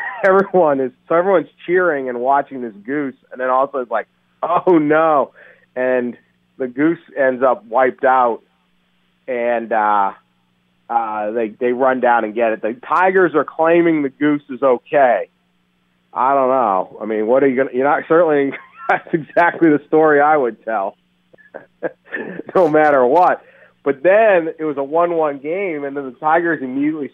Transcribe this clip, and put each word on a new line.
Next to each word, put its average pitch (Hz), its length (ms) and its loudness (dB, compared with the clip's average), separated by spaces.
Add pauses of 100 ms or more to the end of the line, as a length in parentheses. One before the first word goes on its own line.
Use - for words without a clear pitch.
<laughs> - 220 -12
everyone 185 560 2
is, 127 120 -4 (160)
so 165 80 -2
everyone's 175 340 0 (160)
cheering 170 440 -2
and 120 120 -6
watching 139 400 -2
this 117 120 -10 (120)
goose, 135 300 -6 (160)
and 123 100 -12
then 127 80 -4
all 131 160 2
of 139 40 -6
a - 20 -20
sudden 131 120 -6
it's 117 80 -12
like, 107 160 -6 (340)
"Oh, 165 360 0
no." 151 560 2 (420)
And 127 420 -2 (400)
the 131 100 -8
goose 151 320 -2 (180)
ends 131 260 0
up 123 220 0
wiped 127 400 -2
out, 127 360 2 (840)
and, 120 460 -4
uh, 104 400 0 (760)
uh, 110 420 -4
they, 113 180 -4
they 123 240 -4
run 131 260 0
down 120 240 2
and 107 120 -6
get 113 180 0
it. 104 80 -10
The 113 160 -6 (100)
Tigers 185 460 2
are 147 120 0
claiming 165 580 2
the 135 60 -4
goose 147 400 -2
is 123 120 -10
okay. 123 680 0 (840)
I 131 220 0
don't 131 140 2
know. 104 520 0
I 110 40 -10
mean, 107 200 -4
what 131 180 2
are 139 40 4
you 131 80 0
gonna, 135 180 -2
you're 123 100 -2
not, 143 240 0
certainly, 151 480 2 (160)
<laughs> - 180 -12
that's - 220 -2
exactly 165 600 0
the 147 160 2
story 156 340 4
I 151 160 4
would 117 260 -4
tell, 104 320 -4 (840)
<laughs> - 760 -10
no 175 140 4
matter 151 360 4
what. 139 380 2 (400)
But 139 200 -4
then 185 560 4
it 156 40 -8
was 147 140 -4
a 139 60 -4
one 170 320 0
one 147 240 -2
game, 156 440 -6
and 139 140 -8
then 139 80 -8
the 127 140 -14
Tigers 160 420 0
immediately 139 520 -4